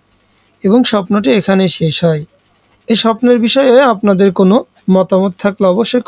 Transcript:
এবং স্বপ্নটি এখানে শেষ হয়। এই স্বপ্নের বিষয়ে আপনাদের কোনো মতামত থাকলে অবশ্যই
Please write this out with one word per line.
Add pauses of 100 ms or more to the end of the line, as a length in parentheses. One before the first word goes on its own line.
(640)
এবং
স্বপ্নটি (100)
এখানে
শেষ
হয়। (640)
এই
স্বপ্নের
বিষয়ে (220)
আপনাদের
কোনো (340)
মতামত
থাকলে
অবশ্যই